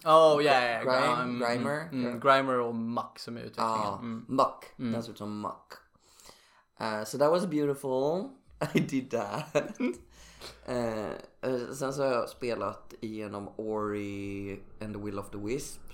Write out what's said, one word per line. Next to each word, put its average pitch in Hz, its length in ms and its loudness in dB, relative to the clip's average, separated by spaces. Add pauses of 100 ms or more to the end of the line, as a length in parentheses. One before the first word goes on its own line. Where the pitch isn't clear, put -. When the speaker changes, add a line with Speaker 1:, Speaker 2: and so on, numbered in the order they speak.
Speaker 1:
Oh, 156 380 8
yeah, 135 200 6
yeah, 117 200 0
Speaker 2:
Grime, 131 400 4
Speaker 1:
mm, 123 160 -2
Speaker 2:
Grimer? 123 420 0
Speaker 1:
mm, 139 240 -4
mm. 120 140 -4
Speaker 2:
Grime. - 0 -
Speaker 1:
Grimer 135 400 6
och 117 160 -2
Muck 117 440 -4
som 117 180 -10
är 117 40 -10
utvecklingen. 113 380 0
Speaker 2:
Ja, 101 200 -2
Speaker 1:
Mm. 113 280 -8
Speaker 2:
Muck. - 520 0
Speaker 1:
Mm. 123 120 -2
Speaker 2:
Den 117 120 -2
ser 117 80 -10
ut 98 60 -16
som 104 240 -6
Muck. - 320 -10 (1040)
Eh, 110 240 -2
so 113 140 -8
that 147 140 6
was 180 160 4
beautiful. 147 840 0 (300)
<laughs> 147 140 -4
I - 60 4
did 135 320 -2
that. 113 440 -4
Speaker 1:
<laughs> 143 100 2 (1000)
Speaker 2:
Eh, 113 440 -2 (320)
eh, 123 320 -2
sen 135 200 -4
så 143 100 0
har 135 80 4
jag 120 180 0
spelat 107 720 -4
igenom 104 560 -8
Ori 101 1080 -4 (180)
and 107 140 -8
the 101 60 -8
Will 101 180 -6
of 98 100 -10
the 104 80 -10
Wisp, 123 440 -6 (120)